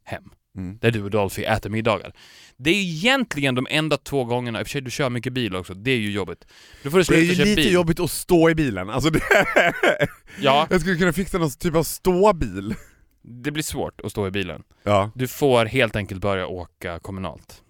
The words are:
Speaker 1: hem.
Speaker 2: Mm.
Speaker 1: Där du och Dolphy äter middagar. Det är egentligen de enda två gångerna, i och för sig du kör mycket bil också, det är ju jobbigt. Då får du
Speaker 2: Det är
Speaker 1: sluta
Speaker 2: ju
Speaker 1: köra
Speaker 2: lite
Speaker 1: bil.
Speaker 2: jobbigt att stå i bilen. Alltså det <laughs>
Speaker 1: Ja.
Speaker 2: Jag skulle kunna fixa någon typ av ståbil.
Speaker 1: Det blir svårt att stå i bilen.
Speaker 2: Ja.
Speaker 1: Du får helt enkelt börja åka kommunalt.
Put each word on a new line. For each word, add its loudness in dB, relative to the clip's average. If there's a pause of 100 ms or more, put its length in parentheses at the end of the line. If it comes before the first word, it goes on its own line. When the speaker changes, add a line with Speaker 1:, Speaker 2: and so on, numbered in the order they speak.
Speaker 1:
hem. -14 (260)
Speaker 2:
Mm. -10
Speaker 1:
Där 2
du -2
och -8
Dolphy -2
äter -2
middagar. -2 (440)
Det -2
är 4
egentligen 0
de -2
enda 0
två -2
gångerna, -4
i -4
och -8
för -12
sig -4
du -10
kör -2
mycket -6
bil -4
också, -8
det -4
är 4
ju -2
jobbigt. -6 (380)
Då -6
får 4
du 6
Speaker 2:
Det 4
är 6
Speaker 1:
sluta - (100)
Speaker 2:
ju 2
Speaker 1:
köra 4
Speaker 2:
lite 4
Speaker 1:
bil. 4
Speaker 2:
jobbigt 2
att -2
stå 4
i 4
bilen. -2
Alltså 0
det 2
<laughs> 0
Speaker 1:
Ja. 4
Speaker 2:
Jag 2
skulle 0
kunna 2
fixa -4
någon 0
typ -4
av 4
ståbil. 0 (480)
Speaker 1:
Det -10
blir -4
svårt -8
att -8
stå -4
i -4
bilen. -6 (200)
Speaker 2:
Ja. 2
Speaker 1:
Du -4
får 4
helt 0
enkelt -6
börja -2
åka -10
kommunalt. -12